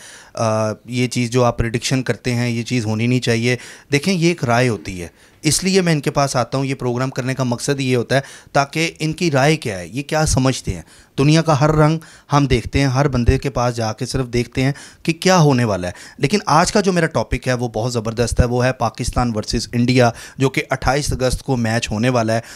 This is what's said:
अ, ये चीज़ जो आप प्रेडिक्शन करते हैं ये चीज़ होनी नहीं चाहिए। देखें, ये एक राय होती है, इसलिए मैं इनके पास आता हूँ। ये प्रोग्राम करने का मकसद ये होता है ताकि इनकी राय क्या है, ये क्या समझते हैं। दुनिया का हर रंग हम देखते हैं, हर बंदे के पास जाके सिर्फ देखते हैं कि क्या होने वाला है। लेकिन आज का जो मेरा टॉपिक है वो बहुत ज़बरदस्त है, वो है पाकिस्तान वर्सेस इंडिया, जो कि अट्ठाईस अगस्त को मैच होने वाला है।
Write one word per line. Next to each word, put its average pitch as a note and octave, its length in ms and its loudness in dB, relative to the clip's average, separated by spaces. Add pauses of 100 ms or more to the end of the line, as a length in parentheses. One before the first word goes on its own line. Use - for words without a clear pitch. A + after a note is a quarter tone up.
(360)
अ, A2 380 0 (160)
ये B2 180 0
चीज़ A#2+ 240 -4
जो B2 120 2
आप A#2+ 140 0
प्रेडिक्शन A#2+ 440 -2
करते A#2+ 300 -4
हैं A#2+ 180 -2
ये A#2 140 -2
चीज़ A#2 220 -2
होनी A2 220 -2
नहीं B2 120 2
चाहिए। A#2+ 380 0 (340)
देखें, C#3+ 220 0
ये E3+ 180 2
एक E3+ 120 -6
राय A#2+ 240 2
होती F#2+ 320 -4
है, E2+ 120 -12 (320)
इसलिए F#3 380 2
मैं E3+ 120 2
इनके D3 160 -2
पास C#3 260 0
आता B2+ 220 -2
हूँ। C#3 80 -2
ये C3+ 80 -2
प्रोग्राम B2 360 -2
करने C3 240 -4
का C3 100 -4
मकसद B2+ 380 -2
ये B2+ 140 2
होता A#2+ 200 0
है C3+ 80 0 (320)
ताकि D3 300 0
इनकी D#3 440 -2
राय C#3+ 260 4
क्या A2 220 -6
है, F2+ 180 -12
ये C#3 80 -6
क्या D#3 220 -2
समझते C3 460 0
हैं। E2+ 140 -8 (320)
दुनिया D3+ 240 6
का D#3 120 2
हर D3+ 220 4
रंग D#3 240 4 (320)
हम C#3+ 160 4
देखते B2+ 320 0
हैं, C#3 80 2
हर C3+ 200 2
बंदे B2+ 300 2
के C3+ 120 -4
पास B2 240 -2
जाके A2+ 320 -4
सिर्फ C3 200 -4
देखते A#2+ 360 -2
हैं C3+ 120 2 (320)
कि E3 80 0
क्या F3+ 220 2
होने C#3+ 280 6
वाला F#2 240 0
है। F2 60 -8 (260)
लेकिन G3+ 280 0
आज E3 240 4
का G#3+ 100 2
जो F#3 120 2
मेरा E3 140 2
टॉपिक B2 400 -4
है B2+ 60 2
वो B2 160 -2
बहुत A2+ 220 -4
ज़बरदस्त A2+ 480 -2
है, B2+ 60 4
वो B2 160 0
है B2+ 100 2
पाकिस्तान A#2+ 600 -2
वर्सेस G#2+ 440 -4
इंडिया, A#2+ 380 4 (260)
जो C3+ 100 2
कि D3+ 120 -4
अट्ठाईस C3+ 520 -2
अगस्त B2+ 280 -2
को C3+ 140 -2
मैच A#2 360 0
होने A2+ 180 0
वाला A2+ 240 2
है। A#2 100 -2 (120)